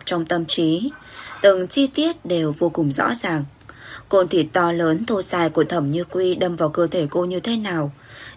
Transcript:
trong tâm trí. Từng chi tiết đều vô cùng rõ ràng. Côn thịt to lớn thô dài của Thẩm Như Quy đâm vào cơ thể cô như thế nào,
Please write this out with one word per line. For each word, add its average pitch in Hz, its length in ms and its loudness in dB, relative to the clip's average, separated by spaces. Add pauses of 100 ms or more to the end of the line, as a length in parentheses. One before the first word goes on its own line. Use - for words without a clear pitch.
trong 170 200 -2
tâm 170 200 -2
trí. 170 460 2 (500)
Từng 185 260 6
chi 277 200 2
tiết 320 380 -2
đều 165 340 0
vô 170 100 2
cùng 160 220 0
rõ 120 240 0
ràng. 165 280 -2 (640)
Côn 190 180 4
thịt 160 260 2
to 175 180 2
lớn 170 340 0
thô 202 160 -2
dài 170 280 0
của 160 140 2
Thẩm 147 260 0
Như 165 140 -2
Quy 185 320 0
đâm 175 200 -2
vào 160 140 0
cơ 170 180 0
thể 160 220 -2
cô 180 160 0
như 180 140 -4
thế 233 180 -4
nào, 170 340 -4 (460)